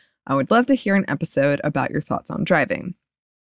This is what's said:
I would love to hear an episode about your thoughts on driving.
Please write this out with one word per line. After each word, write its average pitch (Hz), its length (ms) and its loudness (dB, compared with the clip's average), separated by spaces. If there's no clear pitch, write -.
I 135 80 -2
would 135 160 0
love 240 160 4
to 277 80 4
hear 196 220 2
an 190 100 2
episode 143 560 0
about 143 300 -2
your 151 80 -2
thoughts - 300 -6
on - 120 -6
driving. - 520 -2